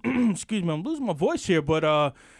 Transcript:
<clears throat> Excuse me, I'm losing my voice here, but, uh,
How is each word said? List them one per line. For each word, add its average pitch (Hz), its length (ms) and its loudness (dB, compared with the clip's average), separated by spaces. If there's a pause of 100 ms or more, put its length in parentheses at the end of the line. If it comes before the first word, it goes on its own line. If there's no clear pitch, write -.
<clears throat> 247 260 2
Excuse 196 340 -4
me, 165 80 0
I'm 156 100 -4
losing 285 220 -6
my 196 80 -2
voice 190 320 0
here, 170 160 2
but, 156 240 0
uh, 151 280 2 (280)